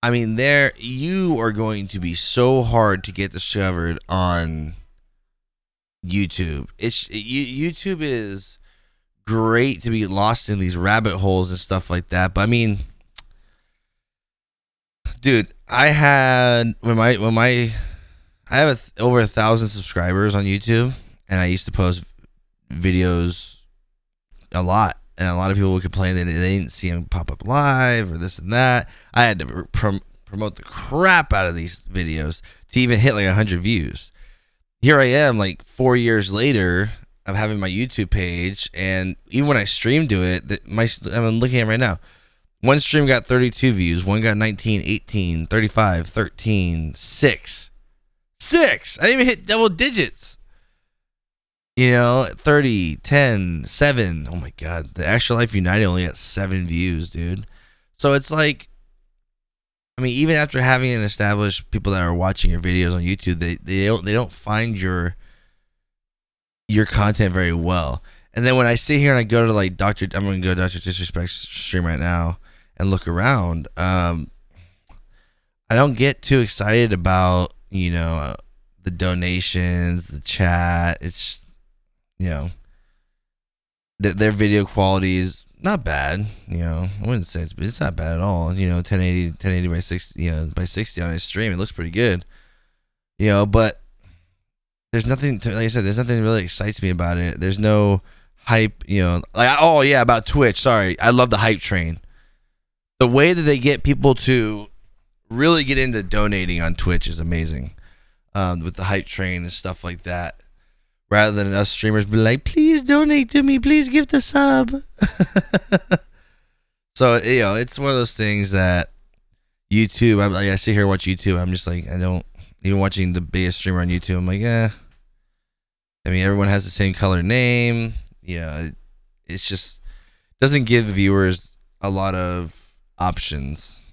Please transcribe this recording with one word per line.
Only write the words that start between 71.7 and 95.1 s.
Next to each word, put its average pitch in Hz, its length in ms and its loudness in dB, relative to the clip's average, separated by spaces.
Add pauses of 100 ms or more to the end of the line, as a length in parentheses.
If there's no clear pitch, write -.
right 80 140 -2
now 85 380 -2 (380)
and 95 140 0
look 95 160 0
around. 87 720 0
Um, 87 540 -2 (1400)
I 113 40 2
don't 131 220 4
get 131 260 2
too 135 180 4
excited 110 520 2
about, 92 600 2 (160)
you 90 200 -2
know, 82 240 -2
uh, 73 200 -6 (480)
the 95 80 -8
donations, 87 1160 -2
the 73 140 -14
chat. 87 800 0
It's, - 460 -8 (720)
you 92 80 -2
know, 76 220 -6 (1500)
th-, 98 120 2
their 107 160 2
video 104 340 2
quality 95 540 2
is 92 260 -6 (160)
not 190 240 -2
bad. 78 420 -4 (200)
You 92 120 -6
know, 85 300 -4 (140)
I 104 40 -6
wouldn't 107 200 -2
say 87 160 -8
it's, 80 160 -10
it's - 220 -6
not 82 160 -2
bad 80 180 -4
at 82 60 -4
all. 90 340 -2
You 95 140 0
know, 87 140 0
ten 95 180 0
eighty, 90 320 0
ten 95 200 -4
eighty 90 160 0
by 85 120 -2
sixty, - 440 -8
you 85 60 0
know, 80 240 -4
by 92 100 -4
sixty 87 380 -6
on 85 80 -4
his 82 120 -6
stream, 104 300 -4
it 87 60 -4
looks 101 140 -6
pretty 85 180 -8
good. 95 340 0 (920)
You 104 100 2
know, 101 180 4
but 110 360 2 (1120)
there's 117 140 0
nothing 131 340 0